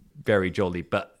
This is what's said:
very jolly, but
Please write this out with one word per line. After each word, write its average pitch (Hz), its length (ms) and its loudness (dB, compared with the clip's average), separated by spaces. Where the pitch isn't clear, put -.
very 95 260 2
jolly, 87 300 -2
but - 400 -6